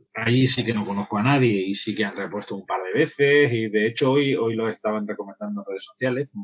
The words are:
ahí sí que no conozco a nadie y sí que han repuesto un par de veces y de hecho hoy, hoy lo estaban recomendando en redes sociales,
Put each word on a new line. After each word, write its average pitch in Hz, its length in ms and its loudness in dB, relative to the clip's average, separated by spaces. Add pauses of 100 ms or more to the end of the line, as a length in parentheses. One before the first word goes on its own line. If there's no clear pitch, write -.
(140)
ahí 120 340 4
sí 123 160 0
que 113 100 -2
no 104 100 -2
conozco 101 340 -4
a 104 40 0
nadie 120 440 4
y 98 80 -4
sí 101 200 -6
que 104 100 -2
han 101 120 -6
repuesto 101 400 -8
un 98 100 -14
par 95 120 -4 (140)
de 113 60 0
veces 143 540 4
y 113 160 -2
de 104 180 2
hecho 131 260 2
hoy, 139 220 2
hoy 113 220 0
lo 113 120 0
estaban 107 380 -4
recomendando 104 560 -8
en - 80 -14
redes 95 140 -8
sociales, 127 440 -4 (160)